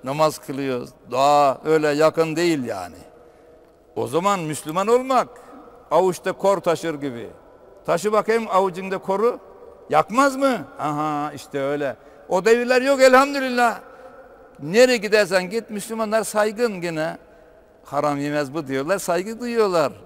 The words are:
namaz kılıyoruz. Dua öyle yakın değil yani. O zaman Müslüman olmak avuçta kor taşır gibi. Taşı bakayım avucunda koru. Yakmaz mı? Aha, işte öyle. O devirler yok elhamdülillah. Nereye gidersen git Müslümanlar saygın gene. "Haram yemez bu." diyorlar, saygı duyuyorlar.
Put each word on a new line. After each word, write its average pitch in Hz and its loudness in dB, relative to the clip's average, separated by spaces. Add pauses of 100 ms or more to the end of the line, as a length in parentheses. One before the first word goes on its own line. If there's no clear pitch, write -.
namaz 147 0
kılıyoruz. 135 -6 (220)
Dua 143 4
öyle 156 2
yakın 156 2
değil 160 0
yani. 92 -10 (1000)
O 113 -4
zaman 180 0
Müslüman 156 -6
olmak 247 0 (640)
avuçta 180 0
kor 196 0
taşır 165 -2
gibi. 120 -10 (560)
Taşı 170 0
bakayım 220 0
avucunda 190 -2
koru. 196 -2 (500)
Yakmaz 262 2
mı? 254 0 (120)
Aha, 147 -4
işte 139 -10
öyle. 139 -2 (340)
O 180 0
devirler 240 4
yok 269 2
elhamdülillah. 262 4 (840)
Nereye 240 6
gidersen 190 2
git 220 -6
Müslümanlar 220 -4
saygın 214 -2
gene. 165 -6 (680)
"Haram 147 -2
yemez 143 -4
bu." 151 -6
diyorlar, 139 -2
saygı 190 -4
duyuyorlar. 202 0 (120)